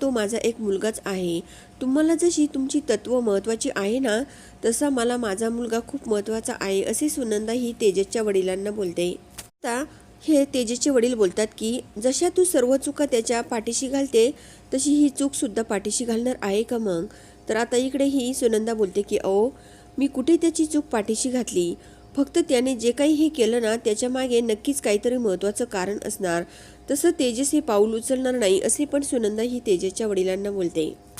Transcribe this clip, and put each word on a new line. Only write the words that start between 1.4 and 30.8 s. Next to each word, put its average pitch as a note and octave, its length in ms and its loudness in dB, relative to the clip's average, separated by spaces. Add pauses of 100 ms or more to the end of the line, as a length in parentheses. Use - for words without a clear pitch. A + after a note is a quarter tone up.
तुम्हाला D4+ 340 2
जशी D#4+ 300 2
तुमची C#4 340 -2 (100)
तत्त्व A3 300 0
महत्त्वाची A3 560 0
आहे G#3 240 0
ना, A#3+ 240 0 (420)
तसा C4 240 0
मला A#3+ 280 0
माझा A3+ 320 -2
मुलगा A#3 380 -2
खूप C4+ 220 -8
महत्त्वाचा A3 520 -2
आहे," G3 220 0
असे D4 260 -2
सुनंदा A3 440 -2
ही A#3+ 280 -2
तेजसच्या G3 400 2
वडिलांना G3 500 0
बोलते. F3+ 440 -2 (240)
आता B3+ 440 -6 (400)
हे C#4+ 220 4
तेजसचे B3 440 0
वडील B3+ 240 4
बोलतात G#3+ 340 2 (100)
की, A3+ 220 -2 (240)
"जशा C4+ 340 2
तू F#4 60 8
सर्व C4+ 340 4
चुका D4 280 -2
त्याच्या A#3 360 0
पाठीशी A#3 460 -4
घालते, C4 440 2 (420)
तशी C#4 180 2
ही D4 180 6
चूकसुद्धा C#4 520 -2
पाठीशी G#3 440 -2
घालणार A#3+ 360 0
आहे G#3 220 0
का A#3+ 140 -4
मग?" F#3+ 280 -2 (440)
तर G#3+ 60 0
आता A#3+ 220 0
इकडे C4+ 280 2
ही C4 280 0
सुनंदा A3 400 2
बोलते G3+ 280 0
की, G3+ 160 -2
"अहो, G3+ 320 2 (480)
मी C#4 100 2
कुठे C#4 300 2
त्याची E4 280 2
चूक D4+ 180 -2
पाठीशी A3 460 -2
घातली? G3 460 -2 (400)
फक्त C#4+ 240 0
त्याने C4 360 2
जे A3+ 160 0
काही C#4+ 220 2
हे D4+ 160 2
केलं A#3 320 2
ना, A3 140 0
त्याच्या A#3 340 -2
मागे B3+ 320 0
नक्कीच A3+ 400 -2
काहीतरी A#3+ 360 0
महत्त्वाचं G#3 480 -2
कारण G3 400 -4
असणार. F3 380 -2 (480)
तसं D4+ 180 2 (100)
तेजस B3+ 340 0
हे D4+ 60 4
पाऊल A3 360 2
उचलणार B3+ 380 -2
नाही," G3 280 2
असे - 240 0
पण C#4+ 160 -2
सुनंदा A3 420 -2
ही B3 160 -4
तेजसच्या F#3+ 480 -2
वडिलांना F#3+ 440 -2
बोलते. E3+ 420 -2 (260)